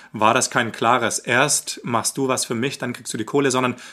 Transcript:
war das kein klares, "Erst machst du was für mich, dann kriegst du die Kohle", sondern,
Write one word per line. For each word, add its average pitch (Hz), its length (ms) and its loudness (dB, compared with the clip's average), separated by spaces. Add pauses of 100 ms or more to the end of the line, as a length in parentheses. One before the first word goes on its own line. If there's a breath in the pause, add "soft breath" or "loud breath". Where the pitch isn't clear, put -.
(120)
war 110 200 4
das 123 180 2
kein 120 200 0
klares, 117 480 2
"Erst - 640 0
machst 117 340 -2
du 135 120 0
was 127 160 -2
für 127 100 -4
mich, 131 240 -2
dann 123 140 -6
kriegst - 200 -12
du 123 60 -6
die 110 60 -4
Kohle", 143 260 2
sondern, 123 240 0 (180 loud breath)